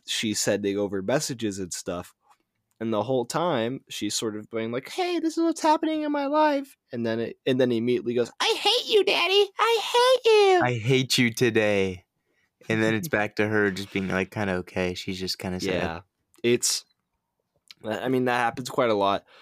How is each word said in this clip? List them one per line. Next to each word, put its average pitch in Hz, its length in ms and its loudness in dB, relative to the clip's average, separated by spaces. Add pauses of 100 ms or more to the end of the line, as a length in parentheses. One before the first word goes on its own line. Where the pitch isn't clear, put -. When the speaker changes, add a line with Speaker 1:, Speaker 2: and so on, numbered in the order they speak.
Speaker 1:
she's - 320 -4
sending 101 380 0
over 98 240 -2
messages 113 580 -4
and 90 140 -8
stuff. 90 400 -10 (680)
And 113 120 -4
the 104 100 0
whole 120 220 -2
time, 135 640 -2
she's - 260 -6
sort 107 220 -6
of 107 120 -16
being 113 220 -6
like, 123 180 -8
"Hey, 359 300 -4
this 320 180 -4
is 330 60 0
what's 330 180 -2
happening 311 420 0
in 294 80 -4
my 285 160 -2
life." 294 500 0 (160)
And 117 120 -4
then 113 140 0
it, - 260 -6
and 131 140 2
then 127 120 4
he 117 60 2
immediately 117 360 0
goes, 120 260 0
"I 427 180 0
hate 480 360 0
you, 403 100 6
Daddy! 392 460 2 (100)
I 453 240 2
hate 494 480 4
you." 392 300 6
Speaker 2:
"I 123 140 2
hate 127 420 2
you 120 160 4
today." 104 720 2 (640)
And 113 140 2
then 110 120 2
it's 110 120 -4
Speaker 1:
<laughs> - 20 -8
Speaker 2:
back 104 280 -2
to 107 100 2
her 107 240 2
just 98 200 -8
being, 95 180 -4
like, 92 220 -2
kinda 101 240 -2
okay. 90 400 -4
She's 92 240 -8
just 92 200 -6
kinda 92 200 -6
sad. 87 320 -4
Speaker 1:
Yeah. 85 100 -12 (420)
It's, - 420 0 (1000)
I, 107 180 -4
I 120 80 -4
mean, 127 160 0
that 123 120 0
happens 123 320 -2
quite 127 200 0
a 107 60 2
lot. 98 300 0 (160)